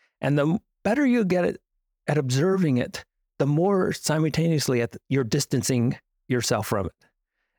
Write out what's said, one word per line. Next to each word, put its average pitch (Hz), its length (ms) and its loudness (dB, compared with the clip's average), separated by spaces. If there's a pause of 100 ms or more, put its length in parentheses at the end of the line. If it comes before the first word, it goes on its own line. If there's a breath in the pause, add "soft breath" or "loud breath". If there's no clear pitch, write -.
(200)
And 143 160 0
the 151 220 2 (240)
better 262 240 0
you 240 180 2
get 180 200 0
at, - 120 -2 (520)
at 143 100 2
observing 147 600 2
it, - 260 -6 (340)
the 139 80 0
more 180 460 2
simultaneously 156 920 0
at, - 140 -6 (120)
you're 135 160 0
distancing 127 720 0 (320)
yourself 117 380 -2
from 98 200 -2
it. - 60 -10 (680 soft breath)